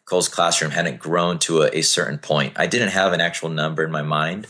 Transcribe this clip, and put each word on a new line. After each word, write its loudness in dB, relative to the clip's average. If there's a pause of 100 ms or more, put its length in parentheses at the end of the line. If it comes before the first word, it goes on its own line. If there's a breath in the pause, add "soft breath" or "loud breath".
Cole's 2
Classroom 0
hadn't -2
grown 0
to 2
a, 4
a -2
certain 0
point. 0
I 0
didn't 0
have 2
an 2
actual -2
number -2
in -4
my -4
mind, -2